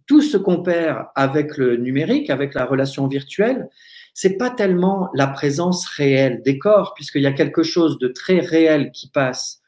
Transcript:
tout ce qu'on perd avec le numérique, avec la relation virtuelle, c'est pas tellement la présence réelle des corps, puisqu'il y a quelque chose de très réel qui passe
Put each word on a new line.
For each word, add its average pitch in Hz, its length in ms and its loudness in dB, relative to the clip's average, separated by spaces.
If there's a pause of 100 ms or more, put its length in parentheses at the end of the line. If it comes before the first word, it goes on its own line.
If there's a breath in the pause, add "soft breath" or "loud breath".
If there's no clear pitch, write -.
tout 294 160 6
ce 294 160 2
qu'on 185 240 0
perd 165 440 -2 (100)
avec 139 420 0
le 123 200 2
numérique, 147 520 0
avec 139 240 -2
la 127 120 -2
relation 135 420 0
virtuelle, 190 640 -2 (440 loud breath)
c'est 196 240 -2
pas 247 120 -2
tellement 190 640 0
la 139 140 0
présence 160 580 -2
réelle 135 580 0
des 135 140 0
corps, 196 380 2
puisqu'il - 260 -4
y 139 60 4
a 135 60 0
quelque 156 300 0
chose 165 360 0
de 127 80 0
très 175 320 -2
réel 156 520 2
qui - 180 -20
passe - 580 -4